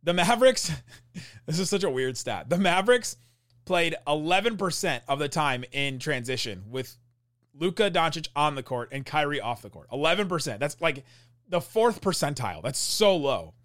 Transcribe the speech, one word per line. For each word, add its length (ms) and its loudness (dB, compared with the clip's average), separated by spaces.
The 80 0
Mavericks, 600 4
<laughs> 360 -16
this 140 -2
is 100 -2
such 140 0
a 60 2
weird 260 -2
stat. 340 -6
The 80 2
Mavericks 580 4
played 300 2
eleven 520 2
percent 500 -2
of 140 0
the 80 0
time 420 0
in 300 -2
transition 680 -4
with 280 -8
Luka 340 0
Doncic 460 0
on 220 2
the 80 -8
court 260 -6
and 160 -8
Kyrie 340 0
off 220 -6
the 80 -16
court. 220 -20
Eleven 340 0
percent. 320 -4
That's, 220 -2
like, 240 -2
the 120 0
fourth 400 2
percentile. 640 -2
That's 160 -2
so 340 4
low. 400 -2